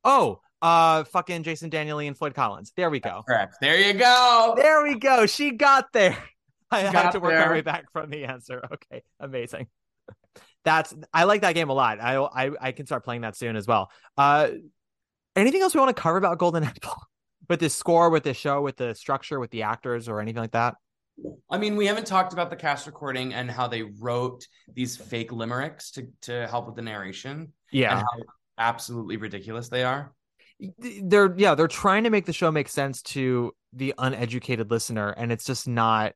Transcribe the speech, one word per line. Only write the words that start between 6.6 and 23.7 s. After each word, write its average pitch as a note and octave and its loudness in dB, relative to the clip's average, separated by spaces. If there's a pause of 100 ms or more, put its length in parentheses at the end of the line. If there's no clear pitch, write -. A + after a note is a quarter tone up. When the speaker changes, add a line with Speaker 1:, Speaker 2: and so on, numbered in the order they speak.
Speaker 1:
I A3+ 2
Speaker 2:
She F#3+ 0
Speaker 1:
had F#3 0
Speaker 2:
got F3+ 4
Speaker 1:
to G3 -4
work F3 0
Speaker 2:
there. D#3+ 6
Speaker 1:
my E3 2
way D#3+ 0
back D3 -6
from D#3 -8
the D3+ -10
answer. B2+ -12
Okay, C3+ -16 (160)
amazing. C3 -10 (960)
That's, D#3+ 0 (180)
I E3 6
like G3+ 4
that F3+ 2
game D#3+ 0
a C3+ 0
lot. A2+ 0
I, B2+ 0
I, C3+ -2
I C3 -6
can C#3 -14
start B2+ -6
playing A#2+ -8
that A2 -8
soon A2+ -6
as G#2+ -6
well. G#2+ 2 (260)
Uh, C#3+ 4 (840)
anything C4+ 4
else F#4 2
we D#4+ 4
wanna C4 4
cover E3 0
about F3 0
Golden E3+ 2
Apple? - -8 (260)
<laughs> - -20
With E3+ 0
this D#3+ 0
score, E3+ 4
with D#3+ 2
this C3+ -4
show, C#3+ -2
with C#3 -6
the A#2+ -4
structure, C#3 -6
with A#2+ -8
the A2+ -6
actors, A#2 -4
or G#2+ -4
anything A2+ -6
like A2+ -8
that? A#2+ 0 (760)
Speaker 2:
I F#3 -4
mean, G#3 -2
we G#3 0
haven't A3 -2
talked F#3 0
about E3+ -4
the E3 -10
cast D3 -4
recording B2+ -8
and B2 -6
how B2 -4
they A#2 -6